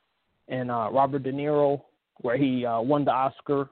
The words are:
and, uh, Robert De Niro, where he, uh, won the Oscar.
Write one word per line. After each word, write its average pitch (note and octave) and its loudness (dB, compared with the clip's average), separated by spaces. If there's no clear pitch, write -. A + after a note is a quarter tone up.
and, B2+ -4
uh, A2+ -2
Robert C3+ 2
De C3 -4
Niro, C#3+ 0
where B2 0
he, B2+ 0
uh, A#2 0
won C#3+ 2
the C3 2
Oscar. C#3 -2